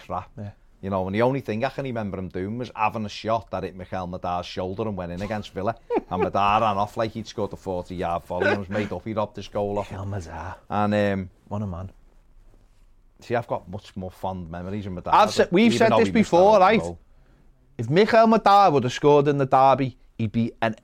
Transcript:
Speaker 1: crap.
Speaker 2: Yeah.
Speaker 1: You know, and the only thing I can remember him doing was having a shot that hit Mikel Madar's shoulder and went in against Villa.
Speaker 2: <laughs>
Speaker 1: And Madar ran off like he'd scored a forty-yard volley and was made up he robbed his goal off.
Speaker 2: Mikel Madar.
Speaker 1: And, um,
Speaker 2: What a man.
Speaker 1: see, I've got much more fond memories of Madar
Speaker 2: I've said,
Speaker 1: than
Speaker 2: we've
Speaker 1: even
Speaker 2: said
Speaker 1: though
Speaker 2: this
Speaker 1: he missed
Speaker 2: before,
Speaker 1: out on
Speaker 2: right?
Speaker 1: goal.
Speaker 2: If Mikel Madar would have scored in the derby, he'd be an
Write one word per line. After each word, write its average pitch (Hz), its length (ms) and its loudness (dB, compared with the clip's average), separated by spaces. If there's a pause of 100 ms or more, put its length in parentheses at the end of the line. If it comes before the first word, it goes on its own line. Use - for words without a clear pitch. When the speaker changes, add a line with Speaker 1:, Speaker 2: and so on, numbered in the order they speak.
Speaker 1:
crap. 90 300 -8
Speaker 2:
Yeah. 104 140 -12 (320)
Speaker 1:
You 98 80 -6
know, 92 160 -2
and 95 80 -4
the 110 80 0
only 131 180 0
thing 113 240 -4
I 131 60 -2
can 139 140 -8
remember 110 340 -6
him 92 100 -8
doing 98 300 -8
was 123 180 -10
having 107 300 -6
a - 20 -10
shot - 420 -6
that 92 140 -6
hit 90 120 -12
Mikel 92 300 -8
Madar's 90 400 -6
shoulder 95 360 -8
and 107 140 -6
went 87 160 -8
in 90 100 -10
against 104 320 -8
Villa. 98 260 -4
Speaker 2:
<laughs> - 300 -6
Speaker 1:
And 92 120 -4
Madar 101 380 2
ran 107 160 0
off 101 200 -4
like 117 160 -2
he'd 113 160 -10
scored 101 240 -6
a 85 40 -12
forty-yard 87 680 -6
volley 90 240 -4
and 104 100 0
was 95 100 -10
made 98 240 -6
up 87 120 -10
he 110 100 -8
robbed 104 220 -6
his 98 120 -12
goal 104 300 -4
off. 98 120 -6
Speaker 2:
Mikel 95 160 -10
Madar. 85 500 -10 (120)
Speaker 1:
And, 104 260 0
um, 98 360 0 (180)
Speaker 2:
What 104 140 -6
a 104 40 -6
man. 92 240 -10 (1300)
Speaker 1:
see, - 160 -6
I've 117 100 -4
got 117 240 -8
much - 260 -16
more 92 140 -10
fond 92 400 -10
memories 95 360 -8
of 95 60 -8
Madar 87 220 -2
Speaker 2:
I've 208 180 4
said, - 180 2
Speaker 1:
than 170 40 0
Speaker 2:
we've 220 180 6
Speaker 1:
even 233 60 0
Speaker 2:
said 220 140 4
Speaker 1:
though 220 60 6
Speaker 2:
this 220 100 4
Speaker 1:
he 185 40 -4
missed 214 180 2
Speaker 2:
before, 185 200 6
Speaker 1:
out 220 60 8
on 190 60 6
Speaker 2:
right? 208 180 6
Speaker 1:
goal. 87 180 -8 (800)
Speaker 2:
If 113 100 -6
Mikel 220 380 6
Madar 202 460 6
would 139 120 4
have 123 80 -2
scored 147 360 6
in 143 100 2
the 135 80 0
derby, 135 500 4 (220)
he'd 110 140 -4
be 117 280 0
an 113 240 0